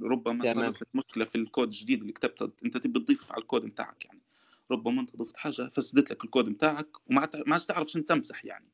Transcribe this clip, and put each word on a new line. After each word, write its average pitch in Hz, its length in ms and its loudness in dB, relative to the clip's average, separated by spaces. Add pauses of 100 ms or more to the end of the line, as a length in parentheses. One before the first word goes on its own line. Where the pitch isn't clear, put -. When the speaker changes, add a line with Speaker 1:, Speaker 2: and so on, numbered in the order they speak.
Speaker 1:
ربما 120 420 0
Speaker 2:
تمام. 113 100 4
Speaker 1:
صارت 113 280 0
لك - 120 -12
مشكلة 113 300 -2
في - 140 -4
الكود 113 300 0
الجديد 107 320 0
اللي 104 120 -8
كتبته، - 400 -4 (120)
أنت 120 120 -2
تبي 123 240 2
تضيف 135 320 2
على 113 100 -4
الكود 117 220 0
متاعك - 400 -10
يعني، - 160 -20 (500)
ربما 120 300 0
أنت 123 160 -8
ضفت 113 200 -8
حاجة 135 380 -6
فسدت 139 360 4
لك - 140 -8
الكود 117 240 2
متاعك 151 640 -2
وما 135 160 4
ت-، - 100 -12
ما 147 160 0
عادش 165 140 0
تعرف 165 240 -2
شنو 160 120 -2
تمسح - 420 0
يعني، - 300 -16